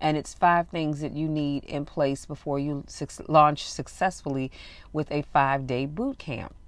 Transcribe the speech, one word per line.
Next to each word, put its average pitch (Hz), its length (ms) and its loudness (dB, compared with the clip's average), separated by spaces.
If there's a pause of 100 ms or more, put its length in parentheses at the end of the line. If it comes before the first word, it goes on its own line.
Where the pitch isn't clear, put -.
and 151 160 2
it's - 160 -6
five 175 360 4
things 151 320 -2
that 151 120 -4
you 156 140 -2
need 147 380 0
in 147 200 -4
place 139 400 0
before 143 340 -4
you 143 280 -2
suc-, - 420 -10
launch 151 380 6
successfully 139 840 -4 (400)
with 151 200 -4
a 147 120 0 (100)
five-day 135 520 2
boot 214 320 -4
camp. 113 380 -10 (120)